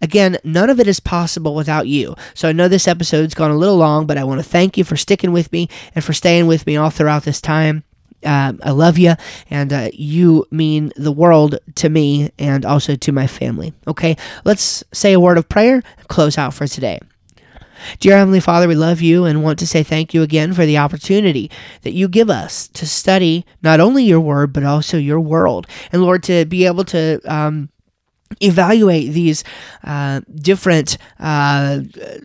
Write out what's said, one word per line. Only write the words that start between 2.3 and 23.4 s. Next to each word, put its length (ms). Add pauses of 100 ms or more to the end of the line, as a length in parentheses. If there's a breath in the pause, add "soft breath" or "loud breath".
So 160
I 20
know 160
this 200
episode's 480
gone 160
a 40
little 220
long, 300
but 100
I 60
wanna 180
thank 340
you 100
for 120
sticking 340
with 200
me 180 (240 loud breath)
and 100
for 100
staying 340
with 180
me 100
all 140
throughout 360
this 160
time. 420 (420)
Um, 380
I 80
love 260
you, 160 (380 loud breath)
and, 200
uh, 220
you 560
mean 460
the 160
world 480 (160)
to 140
me 500
and 260
also 300
to 160
my 160
family. 460 (140)
Okay, 300 (280 loud breath)
let's 460
say 220
a 60
word 180
of 100
prayer 280
and 320
close 320
out 160
for 100
today. 320 (1000 loud breath)
Dear 180
Heavenly 240
Father, 260
we 80
love 260
you 240
and 180
want 140
to 80
say 160
thank 320
you 80
again 320
for 140
the 100
opportunity 720 (320 loud breath)
that 120
you 140
give 220
us 380
to 180
study 580 (200 soft breath)